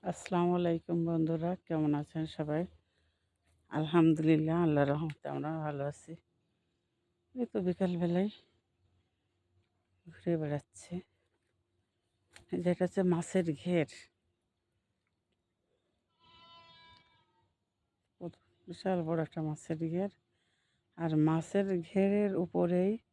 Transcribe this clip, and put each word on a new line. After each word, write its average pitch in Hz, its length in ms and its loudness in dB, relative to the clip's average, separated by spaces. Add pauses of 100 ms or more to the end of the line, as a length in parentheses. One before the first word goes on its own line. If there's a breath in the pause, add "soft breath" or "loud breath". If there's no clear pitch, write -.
(140)
আসসালামু 175 440 0
আলাইকুম 170 400 -2 (100)
বন্ধুরা, 165 420 0 (160)
কেমন 156 340 0
আছেন 156 240 -6 (120)
সবাই? 151 260 -2 (1160)
আলহামদুলিল্লাহ, 160 760 4 (100)
আল্লাহর 143 280 2
রহমতে 151 300 -6 (100)
আমরা 143 160 -6 (160)
ভালো 143 160 -6 (100)
আছি। - 200 -18 (1300)
এই 240 120 -2
তো 220 140 -2
বিকালবেলায় 180 640 0 (1800)
ঘুরে 170 340 -6
বেড়াচ্ছি। 147 540 -8 (1700)
যেটা 175 200 2
হচ্ছে 190 180 0 (100)
মাছের 170 340 0 (160)
ঘের, 175 260 0 (4000)
বিশাল 185 320 -2 (100)
বড় 165 180 0
একটা - 220 -10
মাছের 151 300 -6 (140)
ঘের। 190 180 -2 (920)
আর 165 80 0 (180)
মাছের 165 380 0 (220)
ঘেরের 196 440 2 (120)
উপরেই 180 480 2 (200)